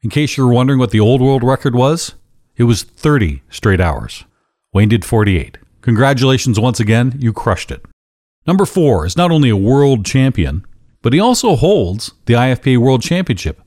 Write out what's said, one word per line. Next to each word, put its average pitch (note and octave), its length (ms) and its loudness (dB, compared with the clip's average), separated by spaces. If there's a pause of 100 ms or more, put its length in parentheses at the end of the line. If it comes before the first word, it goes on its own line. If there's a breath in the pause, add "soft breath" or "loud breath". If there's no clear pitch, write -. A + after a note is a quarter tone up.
In A2+ 80 -4
case D3 260 -2
you're B2+ 160 2
wondering B2+ 260 2
what B2 120 0
the A2 100 0
old B2 220 2
world C3 200 2
record B2+ 320 -2
was, C#3 420 -2 (420)
it A#2+ 60 2
was A#2 180 0
thirty G#2+ 640 -2
straight F#2+ 320 0
hours. C2 440 -4 (500)
Wayne G#2 160 4
did A2 160 0
forty-eight. G#2 500 0 (240)
Congratulations B2 800 0
once A#2+ 180 0
again, A#2+ 400 0
you A#2+ 140 -2
crushed - 380 -4
it. - 120 -12 (640)
Number F#3 200 2
four A#2+ 400 0
is F#2 100 -6
not F3 140 0
only D3 180 2
a G#2+ 80 2
world B2+ 480 2
champion, F#2+ 600 -2 (340)
but B2 140 0
he E3+ 60 2
also A#3 360 0
holds A2+ 560 -2 (140)
the A#2 80 2
I B2 160 2
F B2 100 -2
P C3 140 0
A - 20 2
World B2+ 240 2
Championship E3 640 -4